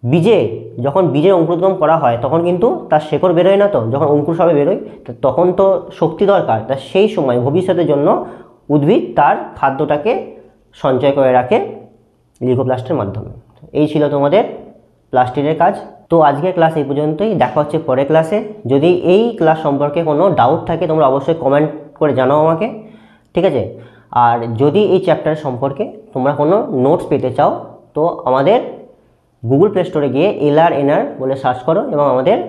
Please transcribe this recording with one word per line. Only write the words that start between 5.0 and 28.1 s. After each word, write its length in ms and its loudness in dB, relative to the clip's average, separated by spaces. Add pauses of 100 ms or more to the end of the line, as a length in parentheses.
তো 60 -16 (140)
তখন 220 2 (120)
তো 60 4 (340)
শক্তি 240 -2 (100)
দরকার, 340 0
তা 80 -2 (140)
সেই 260 2
সময় 300 0
ভবিষ্যতের 460 0
জন্য 160 0 (680)
উদ্ভিদ 300 2 (140)
তার 180 4 (220)
খাদ্যটাকে 540 -2 (680)
সঞ্চয় 400 0
করে 220 4
রাখে 180 0 (840)
লিউকোপ্লাস্টের 580 -2
মাধ্যমে। 320 -8 (480)
এই 120 2
ছিল 120 0 (120)
তোমাদের 280 2 (680)
প্লাস্টিডের 500 0
কাজ। 120 2 (360)
তো 60 2 (140)
আজকের 280 -2
ক্লাস 220 2
এই 100 -2
পর্যন্তই, 420 -2 (100)
দেখা 200 -2
হচ্ছে 160 -2 (100)
পরের 220 0
ক্লাসে। 280 0 (340)
যদি 180 4 (240)
এই 100 4 (160)
ক্লাস 260 2
সম্পর্কে 340 -2 (100)
কোনো 140 2 (160)
ডাউট 300 2
থাকে 220 -2
তোমরা 200 2
অবশ্যই 320 -2
comment 260 2 (300)
করে 200 2
জানাও 260 2
আমাকে, 220 0 (680)
ঠিক 160 0
আছে? 140 -2 (640)
আর 120 2 (240)
যদি 200 2 (120)
এই 140 2
chapter 380 -2
সম্পর্কে 380 -4 (300)
তোমরা 260 -2
কোনো 160 2 (280)
notes 280 2
পেতে 260 -2
চাও 140 2 (440)
তো 60 -2 (280)